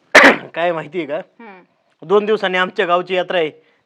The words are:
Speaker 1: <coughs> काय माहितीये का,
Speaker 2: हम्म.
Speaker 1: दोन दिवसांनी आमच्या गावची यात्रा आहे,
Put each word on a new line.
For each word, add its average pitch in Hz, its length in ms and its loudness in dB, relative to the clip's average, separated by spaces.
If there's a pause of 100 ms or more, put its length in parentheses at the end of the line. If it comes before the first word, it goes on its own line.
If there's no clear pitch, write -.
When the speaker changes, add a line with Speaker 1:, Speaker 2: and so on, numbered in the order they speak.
(140)
Speaker 1:
<coughs> 143 400 4
काय 175 180 0
माहितीये 156 340 -6
का, 143 100 -6
Speaker 2:
हम्म. 190 460 -14 (400)
Speaker 1:
दोन 202 220 2
दिवसांनी 196 340 0
आमच्या 185 280 0
गावची 180 280 0
यात्रा 180 240 -2
आहे, 156 120 0 (360)